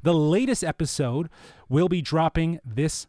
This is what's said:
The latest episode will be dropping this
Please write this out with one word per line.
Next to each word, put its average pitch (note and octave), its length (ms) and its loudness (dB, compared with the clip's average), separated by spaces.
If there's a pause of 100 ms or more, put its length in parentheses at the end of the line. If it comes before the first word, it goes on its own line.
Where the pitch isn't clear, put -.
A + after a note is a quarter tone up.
The E3+ 100 4
latest F#3 480 2
episode D3+ 640 -4 (400)
will D#3+ 200 4
be F3 120 0
dropping D#3+ 640 0
this C3 440 -4